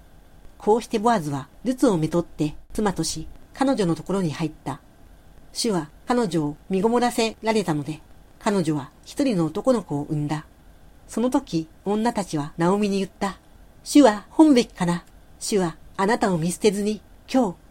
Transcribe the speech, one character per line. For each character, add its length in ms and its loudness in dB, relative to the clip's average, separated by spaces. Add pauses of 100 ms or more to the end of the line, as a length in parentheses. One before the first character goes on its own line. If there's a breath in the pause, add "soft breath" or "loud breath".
(580)
こ 180 2
う 60 -2
し 40 -14
て 140 -4
ボ 100 2
ア 80 2
ズ 120 -6
は 180 -6 (160)
ル 100 -2
ツ 140 2
を 100 2
め 80 0
と 140 0
っ 40 -2
て 300 -4 (180)
妻 200 -2
と 100 -4
し、 240 -8 (260)
彼 220 0
女 100 0
の 120 0
と 80 -12
こ 100 -4
ろ 80 -2
に 100 -2
入 140 -4
っ 60 -10 (120)
た。 160 -10 (720)
主 200 -2
は 160 -4 (180)
彼 220 0
女 160 0
を 120 -6 (140)
身 120 0
ご 60 2
も 120 2
ら 100 2
せ 320 -2
ら 100 0
れ 120 0
た 100 -2
の 80 -2
で、 180 -10 (380)
彼 240 0
女 140 -2
は 140 -8 (140)
一 200 -4
人 120 0
の 100 2
男 260 0
の 100 -2
子 160 -6
を 60 -6
産 180 -4
ん 60 -4
だ。 180 -6 (640)
そ 120 -6
の 100 0
時、 360 -2 (180)
女 280 0
た 120 -4
ち 140 -6
は 180 -6
ナ 160 2
オ 60 2
ミ 100 0
に 100 -2
言 100 -4
っ 20 -20
た。 280 -8 (440)
「主 220 6
は 260 4
本 240 6
べ 100 6
き 80 -12
か 140 -2
な。 180 0 (360)
主 180 -2
は 180 0 (200)
あ 100 0
な 120 2
た 140 0
を 60 0
見 140 -2
捨 80 -10
て 100 4
ず 120 -2
に、 180 -4 (320)
今 200 2
日 40 -20 (140)